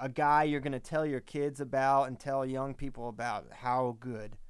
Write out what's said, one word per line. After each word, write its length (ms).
a 60
guy 360
you're 160
gonna 180
tell 280
your 140
kids 400
about 440
and 160
tell 240
young 300
people 340
about 440
how 460
good 380